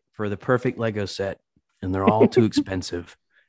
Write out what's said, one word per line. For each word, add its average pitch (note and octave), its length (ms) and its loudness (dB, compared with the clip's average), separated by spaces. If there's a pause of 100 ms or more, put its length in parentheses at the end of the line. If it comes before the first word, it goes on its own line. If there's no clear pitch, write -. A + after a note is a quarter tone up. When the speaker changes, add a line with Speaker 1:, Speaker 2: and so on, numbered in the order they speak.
(140)
Speaker 1:
for G#2+ 160 -6
the G2 80 -4
perfect B2+ 400 0
Lego G#2+ 280 -2
set, - 340 -6 (420)
and F#2 120 -4
they're F#2+ 120 0
all G#2+ 220 4
too A#2+ 160 4
Speaker 2:
<laughs> G#2+ 80 2
Speaker 1:
expensive, F2+ 680 -4 (320)